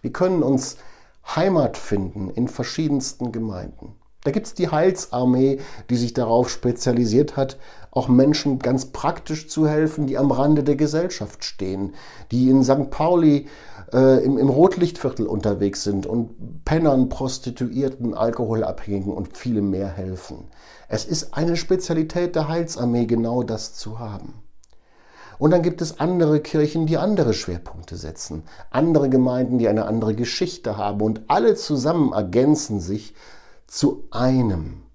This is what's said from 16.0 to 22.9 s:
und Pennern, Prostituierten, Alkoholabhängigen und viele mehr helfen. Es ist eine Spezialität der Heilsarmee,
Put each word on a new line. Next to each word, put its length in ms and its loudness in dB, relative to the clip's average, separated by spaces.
und 580 -6
Pennern, 440 4
Prostituierten, 1040 -4
Alkoholabhängigen 1000 -2
und 240 -8
viele 240 -2
mehr 280 -2
helfen. 560 -10
Es 160 -4
ist 300 -4
eine 220 0
Spezialität 800 -2
der 120 -2
Heilsarmee, 580 0